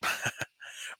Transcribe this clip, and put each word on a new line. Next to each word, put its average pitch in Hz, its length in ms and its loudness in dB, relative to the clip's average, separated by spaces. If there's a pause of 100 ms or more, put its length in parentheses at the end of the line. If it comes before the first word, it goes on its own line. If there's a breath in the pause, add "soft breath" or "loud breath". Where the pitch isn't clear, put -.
<laughs> - 460 2 (520 loud breath)